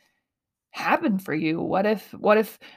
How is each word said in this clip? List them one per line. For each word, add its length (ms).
happen 480
for 160
you? 260
What 280
if, 260
what 240
if 220